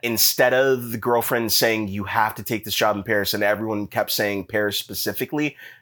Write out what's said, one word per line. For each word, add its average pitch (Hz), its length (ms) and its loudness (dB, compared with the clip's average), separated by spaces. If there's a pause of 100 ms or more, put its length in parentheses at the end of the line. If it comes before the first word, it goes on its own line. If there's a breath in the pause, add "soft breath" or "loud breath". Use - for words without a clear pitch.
instead 120 500 2
of 127 400 4
the 117 60 -6
girlfriend 117 540 0
saying, 110 360 2
"You 101 160 -6
have 107 300 0
to 117 80 -12
take 107 220 -4
this 104 100 -6
job 107 220 2
in 101 60 -4
Paris," 101 300 0
and 104 100 -2
everyone 104 440 0
kept 104 240 -4
saying 101 360 -2
Paris 104 320 0
specifically, 131 800 -4 (260 loud breath)